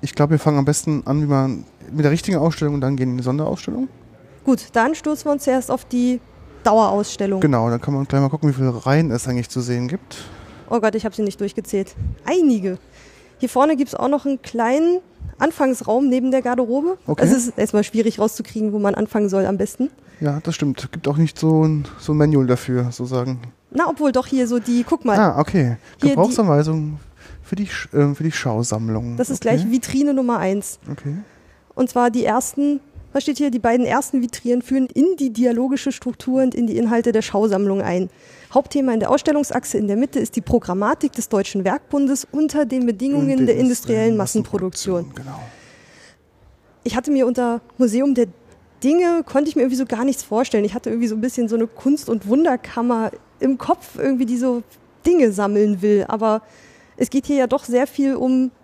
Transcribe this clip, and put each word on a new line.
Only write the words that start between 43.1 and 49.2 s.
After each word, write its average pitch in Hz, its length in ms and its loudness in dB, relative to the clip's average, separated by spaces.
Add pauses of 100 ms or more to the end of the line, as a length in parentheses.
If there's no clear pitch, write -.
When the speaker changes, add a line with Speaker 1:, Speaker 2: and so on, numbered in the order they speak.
Speaker 1:
Und 277 60 2 (100)
Speaker 2:
der 262 80 4
Speaker 1:
der 240 100 4
Speaker 2:
industriellen 254 80 2
Speaker 1:
industriellen 226 540 0
Speaker 2:
Massenproduktion. 190 760 -4 (140)
Speaker 1:
Massenproduktion, 135 260 -16
genau. 120 140 -16 (1400)
Speaker 2:
Ich 233 100 -4
hatte 240 160 -4
mir 269 160 4
unter 240 340 0 (180)
Museum 254 360 4
der 233 120 4 (580)
Dinge, 339 400 4